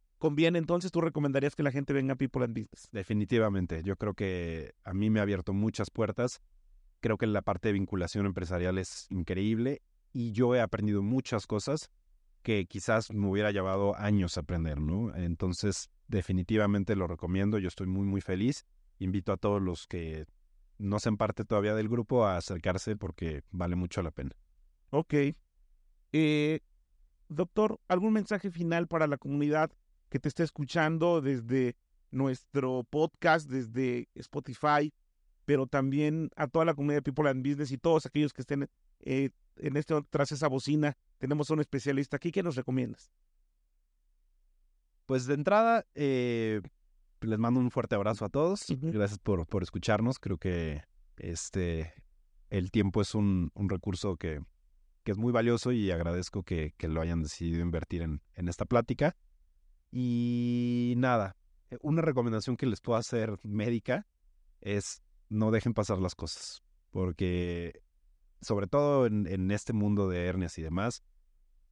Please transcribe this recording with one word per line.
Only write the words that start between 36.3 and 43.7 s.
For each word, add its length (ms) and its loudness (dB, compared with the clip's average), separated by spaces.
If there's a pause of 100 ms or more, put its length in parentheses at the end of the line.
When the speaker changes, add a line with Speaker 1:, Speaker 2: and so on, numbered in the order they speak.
Speaker 1:
a 120 -2
toda 180 2
la 100 2
comunidad 220 0
de 40 0
People 300 0
and 120 -2
Business 280 -2
y 80 -6
todos 260 2
aquellos 260 0
que 100 -10
estén, 280 -4 (300)
eh, 320 0 (240)
en 200 -4
este, 240 0 (120)
tras 200 0
esa 160 0
bocina? 480 0 (220)
Tenemos 320 -2
a 60 0
un 60 2
especialista 560 -2
aquí. 140 -6
¿Qué 120 -2
nos 120 -4
recomiendas? 560 -4 (2000)